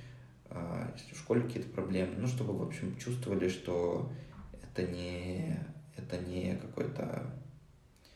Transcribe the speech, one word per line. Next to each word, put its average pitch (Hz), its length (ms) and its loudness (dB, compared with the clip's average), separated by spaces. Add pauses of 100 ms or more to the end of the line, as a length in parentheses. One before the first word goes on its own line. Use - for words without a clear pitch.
(500)
А, 85 460 -2
если - 180 -14
в - 60 -12
школе 120 240 6
какие-то - 260 -2
проблемы, 92 480 2
ну, 113 100 2
чтобы, 101 300 2
в - 60 2
общем, - 340 -2
чувствовали, 98 520 2
что 87 640 2 (520)
это - 280 0
не, 90 680 0 (360)
это - 220 -4
не 90 380 0
какой-то, - 800 -2 (840)